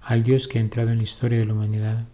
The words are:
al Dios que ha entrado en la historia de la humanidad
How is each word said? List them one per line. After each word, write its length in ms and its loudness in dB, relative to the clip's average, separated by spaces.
al 180 2
Dios 260 2
que 120 -2
ha 20 2
entrado 300 0
en 60 2
la 60 0
historia 360 0
de 80 2
la 80 -2
humanidad 580 -2